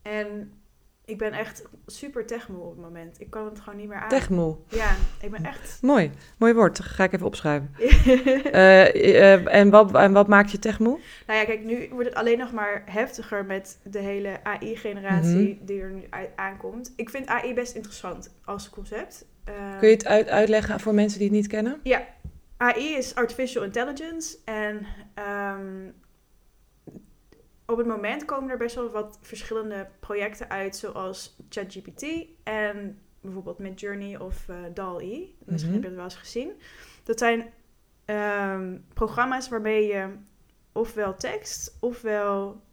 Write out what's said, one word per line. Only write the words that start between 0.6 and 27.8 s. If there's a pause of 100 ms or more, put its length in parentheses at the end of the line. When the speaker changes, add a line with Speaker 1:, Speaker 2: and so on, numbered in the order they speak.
Speaker 1:
ik
ben
echt (220)
super
techmoe
op
het
moment.
Ik
kan
het
gewoon
niet
meer
aan.
Speaker 2:
Techmoe? (100)
Speaker 1:
Ja, (260)
ik
ben
echt
Speaker 2:
Mooi, (260)
mooi
woord.
Ga
ik
even
opschrijven.
Speaker 1:
<laughs> (720)
Speaker 2:
Eh,
eh,
en
wat,
en
wat
maakt
je
techmoe? (280)
Speaker 1:
Nou
ja,
kijk,
nu
wordt
het
alleen
nog
maar
heftiger
met
de
hele
A
I-generatie
Speaker 2:
Mhm.
Speaker 1:
die
er
nu
uit-,
aankomt.
Ik
vind
A
I
best
interessant (120)
als
concept. (180)
Eh, (260)
Speaker 2:
Kun
je
het
uit-,
uitleggen
voor
mensen
die
het
niet
kennen?
Speaker 1:
Ja. (580)
A
I
is
artificial
intelligence
en, (280)
ehm, (1800)
op
het